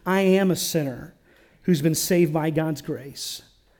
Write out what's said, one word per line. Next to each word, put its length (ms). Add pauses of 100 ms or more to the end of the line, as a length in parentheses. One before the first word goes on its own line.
I 140
am 320
a 40
sinner 600 (480)
who's 180
been 120
saved 400
by 160
God's 320
grace." 640 (360)